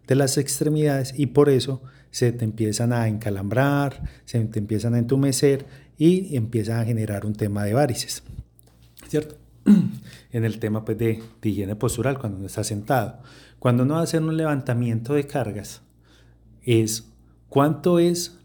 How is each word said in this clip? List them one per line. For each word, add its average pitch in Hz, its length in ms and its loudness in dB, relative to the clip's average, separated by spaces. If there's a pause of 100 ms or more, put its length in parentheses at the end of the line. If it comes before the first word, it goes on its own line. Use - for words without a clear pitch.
de 131 80 4
las 139 220 2
extremidades 147 800 0
y 143 100 0
por 143 220 6
eso 131 320 0 (300)
se 120 200 2
te 117 140 -4
empiezan 110 480 -2
a 113 160 0
encalambrar, 110 920 -2 (200)
se - 220 -4
te 107 140 -4
empiezan 110 340 -2
a 120 60 2
entumecer 135 640 2 (320)
y 180 400 2
empiezan 113 420 -2
a 113 60 0
generar 107 400 -4
un 107 80 -4
tema 104 320 -2
de 104 80 0
varices, 131 500 -2 (840)
¿cierto? - 260 -4 (300)
<clears throat> - 680 2
En 113 140 0
el 104 140 -2
tema, 107 260 -4
pues, 110 120 -2
de, 113 240 0 (200)
de 110 80 0
higiene 101 260 -2
postural, 127 440 -2
cuando 98 180 -6
uno 98 100 -10
está 104 160 -6
sentado. 107 560 -2 (400)
Cuando 123 240 2
uno 143 120 2
va 165 40 0
a 170 40 2
hacer 160 180 0
un 160 160 -2
levantamiento 127 760 -2
de 143 140 0
cargas, 104 540 -6 (800)
es 113 480 0 (400)
cuánto 156 480 2
es 175 480 0